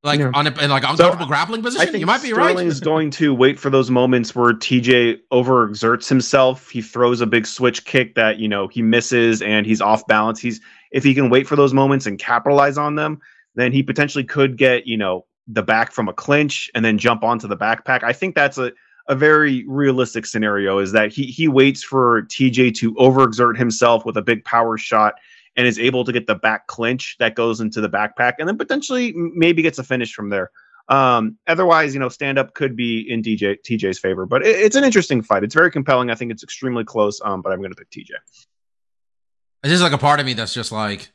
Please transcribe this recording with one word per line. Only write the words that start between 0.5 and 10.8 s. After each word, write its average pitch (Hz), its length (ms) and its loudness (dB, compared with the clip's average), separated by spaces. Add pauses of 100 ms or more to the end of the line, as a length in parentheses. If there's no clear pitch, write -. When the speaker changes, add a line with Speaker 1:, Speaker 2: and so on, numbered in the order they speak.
Speaker 1:
in, 143 80 0
like, 135 140 2
Speaker 2:
So, 135 80 -2
Speaker 1:
uncomfortable 170 360 2
grappling 170 340 -4
Speaker 2:
I - 20 -8
Speaker 1:
position. 247 240 0
Speaker 2:
think 214 140 -6
Speaker 1:
You 160 40 -4
might 226 160 0
be 277 60 -10
Speaker 2:
Sterling's 180 480 0
Speaker 1:
right. 131 80 -12
Speaker 2:
going 156 280 0
to 147 220 0
wait 131 240 4
for 139 140 -4
those 131 180 2
moments 127 460 2
where 120 180 4
T 123 280 0
J 120 360 2 (140)
overexerts 120 800 0
himself. 131 600 2
He 117 140 -8
throws 120 380 0
a 120 40 0
big 113 220 0
switch - 380 -2
kick 127 280 0
that, 110 240 2
you 110 100 -4
know, 101 200 -2
he 117 160 -4
misses 113 580 2
and 104 240 0
he's 110 160 0
off 107 240 0
balance. 110 340 0
He's, 117 220 -8 (300)